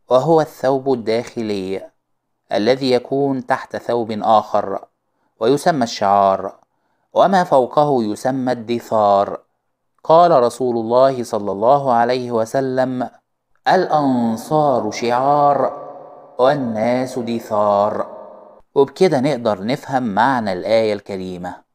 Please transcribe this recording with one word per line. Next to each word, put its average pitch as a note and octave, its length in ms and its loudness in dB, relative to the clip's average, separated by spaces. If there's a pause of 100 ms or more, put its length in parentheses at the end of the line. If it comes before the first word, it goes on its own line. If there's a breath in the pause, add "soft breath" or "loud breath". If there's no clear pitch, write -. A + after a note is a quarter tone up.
وهو C#3 320 2
الثوب C3+ 520 -2
الداخلي G#2+ 1000 -6 (600)
الذي B2 400 0
يكون C3+ 540 -2
تحت - 300 -6
ثوب A2+ 360 -4 (100)
آخر، G#2 560 0 (600)
ويسمى C#3 440 2
الشعار، G2 680 0 (580)
وما F3+ 320 4
فوقه C#3 580 2
يسمى B2+ 500 -2
الدثار. G#2+ 840 0 (680)
قال E3 380 6
رسول A#2+ 340 -2
الله A#2+ 480 2
صلى G#2 280 -4
الله B2+ 400 2
عليه A#2+ 400 0
وسلم: B2+ 760 -2 (600)
"الأنصار C3+ 1200 0
شعار، C3+ 920 0 (560)
والناس B2 800 0
دثار". G#2 880 0 (680)
وبكده D3 460 2
نقدر A#2 460 -2
نفهم C3+ 360 -4
معنى A2+ 500 0
الآية G#2+ 400 0
الكريمة: F#2 640 -8 (200)